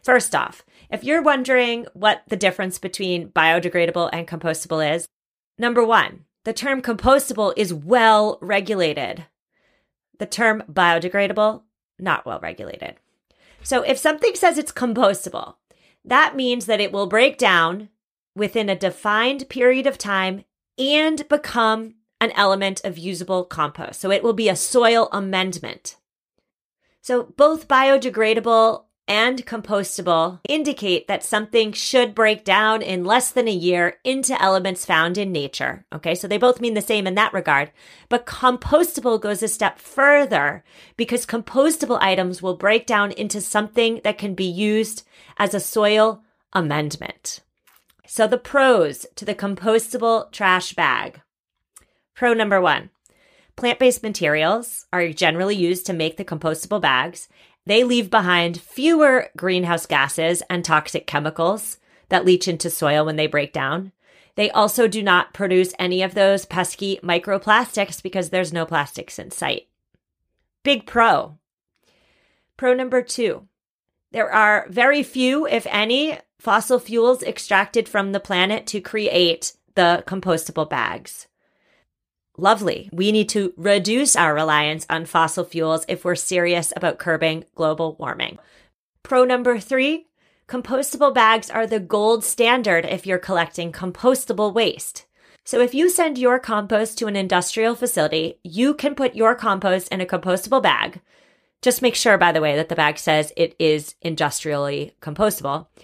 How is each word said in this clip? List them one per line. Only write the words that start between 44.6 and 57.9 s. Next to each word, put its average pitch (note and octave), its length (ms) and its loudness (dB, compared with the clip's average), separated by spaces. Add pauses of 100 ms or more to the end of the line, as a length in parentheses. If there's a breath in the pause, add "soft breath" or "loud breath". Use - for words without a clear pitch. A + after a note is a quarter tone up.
as G#3 160 0
a G3 60 -2
soil G#3+ 640 2 (300)
amendment. D3+ 880 -4 (680)
So A3 200 0
the A3 100 0
pros A#3+ 800 2
to - 100 -14
the G3+ 100 -4
compostable A3 960 0
trash F#3 420 0
bag. B2+ 480 -2 (920)
Pro A#3+ 200 2
number G#3 260 2
one, D3+ 300 0 (680 soft breath)
plant-based B3 460 2
materials F3+ 920 -2
are F3 160 0
generally F3 480 0
used F3+ 300 -2
to F#3 80 -4
make D#3+ 240 -4
the G3 80 -10
compostable D#3+ 540 -4
bags. D3 480 0 (360 soft breath)
They A3+ 200 4
leave A#3+ 240 0